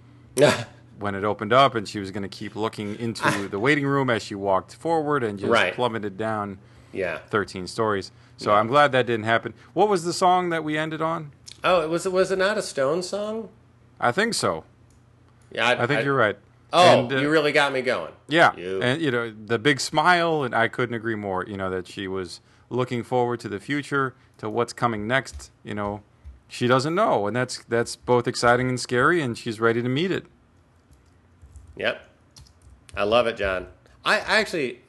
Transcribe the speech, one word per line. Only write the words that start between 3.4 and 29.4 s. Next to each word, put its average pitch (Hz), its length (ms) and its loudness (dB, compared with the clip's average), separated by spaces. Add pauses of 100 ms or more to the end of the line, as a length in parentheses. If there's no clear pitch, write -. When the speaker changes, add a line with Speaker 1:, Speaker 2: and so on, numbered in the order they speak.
Speaker 2:
the 98 120 -6
waiting 139 280 0
room 139 240 0
as 110 120 0
she - 120 -10
walked 98 400 -2
forward 147 500 -2
and 104 140 -4
just 101 120 -2
Speaker 1:
Right. 110 240 4
Speaker 2:
plummeted 110 440 -4
down 104 400 -6 (340)
Speaker 1:
Yeah. 87 280 -6 (100)
Speaker 2:
thirteen 95 360 -2
stories. 104 460 -2 (240)
So - 160 -2
Speaker 1:
Yeah. 104 60 6
Speaker 2:
I'm 110 80 4
glad 139 260 4
that 127 140 4
didn't 113 180 -2
happen. 117 300 0 (180)
What 196 160 2
was 185 160 0
the 175 80 -4
song 180 380 2
that 165 120 -2
we 151 140 -4
ended 156 240 -4
on? 160 320 -6 (320)
Speaker 1:
Oh, 175 160 4
it 156 80 -2
was, 170 180 -2
was 185 240 2
it 190 80 -2
not 202 200 0
a 185 40 -2
Stone 147 400 -2
song? 208 460 -6 (500)
Speaker 2:
I 120 140 2
think 214 220 0
so. 85 300 -2 (840)
Speaker 1:
Yeah, 113 180 -2
I, 123 160 2
Speaker 2:
I - 20 0
think 123 140 0
Speaker 1:
I - 20 0
Speaker 2:
you're 139 120 0
right. 110 220 2 (360)
Speaker 1:
Oh, 165 100 6 (220)
Speaker 2:
And, 123 80 -6
uh, 131 40 0
Speaker 1:
you 143 140 0
really 151 220 2
got 143 200 2
me 131 80 -2
going. 98 320 -2 (160)
Speaker 2:
Yeah, 151 260 6
Speaker 1:
You 92 280 -4
Speaker 2:
and, 127 180 0
you 151 100 0
know, 117 220 -2
the 110 260 -2
big 135 220 2
smile, 165 640 2
and 113 100 -4
I 117 140 2
couldn't 120 260 -2
agree 113 200 -4
more, 98 320 -4
you 104 100 -8
know, 95 140 -4
that 92 180 -6
she 101 180 -8
was 92 340 -8 (280)
looking 123 340 -4
forward 120 380 -2
to 110 80 -10
the 98 100 -8
future, 139 560 -4 (220)
to 110 140 -8
what's 113 240 -2
coming 110 340 -6
next, - 420 -4 (140)
you 107 100 -10
know. 104 280 -6 (440)
She - 220 -4
doesn't 131 260 2
know, 147 320 0
and 107 80 -4
that's, 127 300 -4
that's 117 320 -2
both 123 320 2
exciting 123 400 4
and 127 100 -2
scary, 139 440 2
and 120 140 -4
she's 110 240 -8